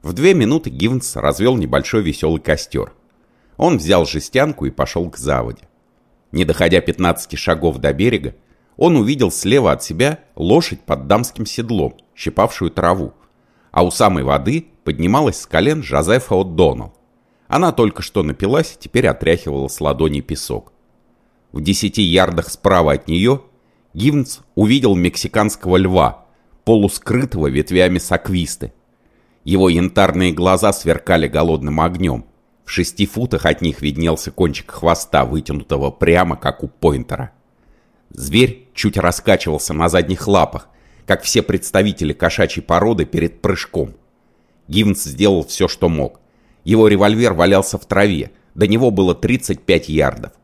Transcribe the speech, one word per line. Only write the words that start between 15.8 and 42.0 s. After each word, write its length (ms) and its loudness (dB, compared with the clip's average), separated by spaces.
Жозефа 520 0
О'Доннелл. 580 0
Она 260 0
только 300 0
что 200 -4
напилась 520 -2
и 80 -20
теперь 240 -2
отряхивала 640 -2
с 120 -12
ладони 400 0
песок. 520 -10
В 100 -10
десяти 400 -2
ярдах 480 2
справа 440 2
от 120 -6
неё 380 0
Гивенс 460 -2
увидел 400 4
мексиканского 800 0
льва, 500 2
полускрытого 840 0
ветвями 520 2
саквисты. 720 -4
Его 240 4
янтарные 640 2
глаза 400 2
сверкали 560 0
голодным 520 0
огнём. 460 -2
В 60 -20
шести 360 -2
футах 400 -4
от 140 0
них 220 -4
виднелся 500 -2
кончик 400 -4
хвоста, 540 0
вытянутого 640 -4
прямо, 420 2
как 300 -6
у 40 -10
пойнтера. 640 -4
Зверь 640 0
чуть 220 -2
раскачивался 800 0
на 140 0
задних 380 0
лапах, 420 0
как 160 -2
все 200 0
представители 720 -2